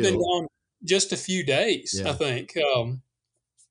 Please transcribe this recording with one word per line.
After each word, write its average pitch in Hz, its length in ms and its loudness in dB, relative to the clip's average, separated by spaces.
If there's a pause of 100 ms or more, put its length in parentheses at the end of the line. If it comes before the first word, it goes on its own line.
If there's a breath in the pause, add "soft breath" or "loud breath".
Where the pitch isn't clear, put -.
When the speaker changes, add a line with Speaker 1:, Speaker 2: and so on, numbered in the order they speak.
Speaker 1:
been 190 120 4
Speaker 2:
killed 175 100 2
Speaker 1:
gone 175 240 0 (380)
just 190 280 2
a 170 40 -4
few 185 280 -2
days, 156 580 0
I 175 60 -2
Speaker 2:
Yeah. 143 60 0
Speaker 1:
think. 131 420 -4
Um, 131 440 0 (680)